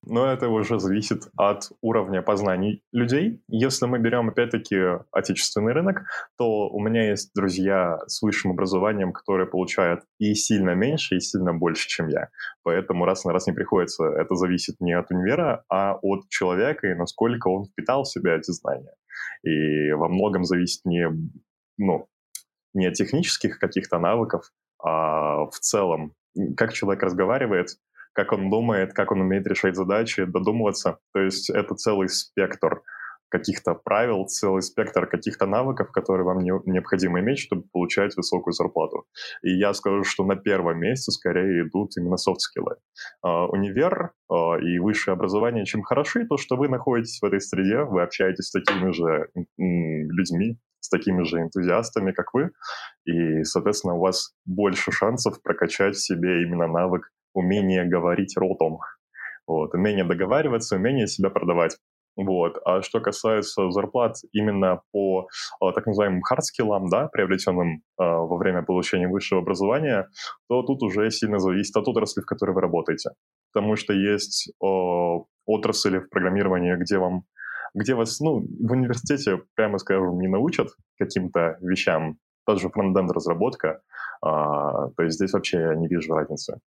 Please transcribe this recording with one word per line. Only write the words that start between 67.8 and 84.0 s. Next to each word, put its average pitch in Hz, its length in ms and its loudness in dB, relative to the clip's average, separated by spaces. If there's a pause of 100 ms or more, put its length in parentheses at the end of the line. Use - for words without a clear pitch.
а, 85 200 2
во 82 180 0
время 90 280 0
получения 90 440 0
высшего 95 320 0
образования, 98 720 0 (400)
то 123 140 2
тут 131 200 -2
уже 104 260 2
сильно 104 300 0
зависит 95 380 0
от 104 100 0
отрасли, 110 320 0
в - 60 -10
которой - 260 -2
вы 92 80 2
работаете. 82 520 0 (420)
Потому 107 240 2
что - 160 -2
есть, 101 580 0 (100)
а, 90 580 0 (260)
отрасли 107 540 0
в - 100 -12
программировании, 92 640 2
где 92 220 0
вам, 92 260 0 (500)
где 117 220 0
вас, 113 240 -2
ну, 147 260 0 (140)
в 117 140 0
университете, 127 640 0 (160)
прямо 104 220 2
скажем, 92 420 0
не 92 80 0
научат 104 400 0 (320)
каким-то 87 640 0
вещам, 82 560 0 (280)
та 107 120 2
же 92 100 -2
фронтенд-разработка, 85 1120 0 (420)